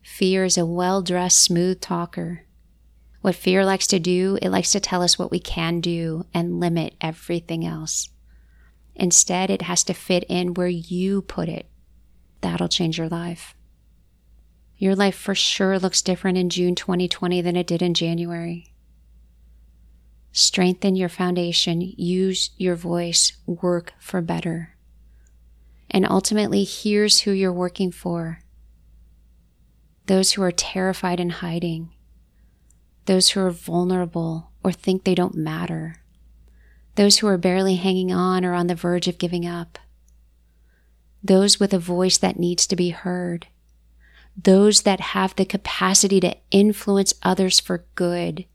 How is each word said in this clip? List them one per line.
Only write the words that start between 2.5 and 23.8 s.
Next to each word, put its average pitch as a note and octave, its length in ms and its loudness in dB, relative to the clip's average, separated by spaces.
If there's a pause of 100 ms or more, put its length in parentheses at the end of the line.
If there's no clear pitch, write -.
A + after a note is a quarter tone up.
What F#3 120 2
fear F#3+ 300 2
likes F#3+ 240 0
to G3 100 2
do, F3+ 440 0
it F#3 80 0
likes F#3+ 220 0
to G3 80 2
tell F3+ 220 -2
us F3+ 160 2
what - 120 -4
we F3+ 100 -2
can E3+ 400 -2
do E3 540 -4
and F3 260 -2
limit E3 400 0
everything E3+ 640 -6
else. E3 460 -6 (840)
Instead, F#3 540 4
it F#3+ 140 0
has F3 220 -2
to F#3 100 -4
fit F3+ 340 0
in F3+ 260 -2
where F3+ 140 0
you F3+ 540 -2
put E3+ 260 -6
it. - 180 -10 (760)
That'll F3 260 -2
change E3 300 -2
your E3 100 -4
life. E3+ 460 -10 (1200)
Your F#3+ 180 2
life F#3+ 200 2
for - 200 -6
sure F#3+ 440 0
looks F#3 240 0
different F#3 340 0
in F3+ 140 0
June F3+ 240 0
twenty F3+ 340 -2
twenty F3+ 320 -2
than F3 160 0
it F3 100 0
did E3+ 140 -2
in F3 140 0
January. E3+ 800 -4 (1600)
Strengthen F#3 640 2
your F3+ 120 -2
foundation, F3 720 -2
use F#3 760 -2
your F3+ 180 0
voice, E3+ 580 -2 (140)
work F3 520 -2